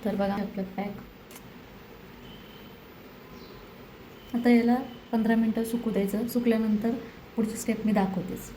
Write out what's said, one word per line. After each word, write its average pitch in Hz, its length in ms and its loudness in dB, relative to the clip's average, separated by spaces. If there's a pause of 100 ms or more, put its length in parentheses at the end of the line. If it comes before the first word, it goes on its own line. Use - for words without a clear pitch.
तर 208 100 0
बघा 196 180 0
आपलं 202 300 -4
पॅक. 202 280 -6 (3500)
आता 240 140 4
याला 240 260 8 (360)
पंधरा 226 240 4
मिनटं 226 280 2
सुकू 226 280 -2
द्यायचं. 202 360 2
सुकल्यानंतर 226 640 2 (440)
पुढची 208 220 0
स्टेप - 280 -2
मी 214 60 4
दाखवतेच. 190 480 2 (180)